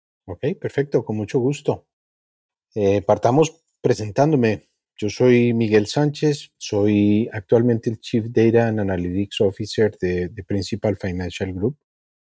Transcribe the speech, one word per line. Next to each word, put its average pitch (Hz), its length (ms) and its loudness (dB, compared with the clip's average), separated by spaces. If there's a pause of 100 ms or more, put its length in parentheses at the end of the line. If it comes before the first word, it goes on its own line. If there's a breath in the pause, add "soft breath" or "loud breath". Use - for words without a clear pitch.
(260)
Ok, 92 180 -12 (160)
perfecto, 139 460 -4
con 110 100 -6
mucho 107 220 -4
gusto. 131 480 -2 (880)
Eh, 101 300 2
partamos 127 600 2 (180)
presentándome. 120 880 0 (240)
Yo 104 160 -4
soy 120 420 4
Miguel 107 320 2
Sánchez, 147 720 -2
soy 104 760 2
actualmente 117 600 0
el 107 80 -8
Chief 113 320 -4
Data 117 360 4
and 110 120 -2
Analytics 95 640 -4
Officer 104 600 0
de, 90 280 -2
de 98 140 -14
Principal 101 540 -4
Financial 92 560 -8
Group. 104 240 -4 (440)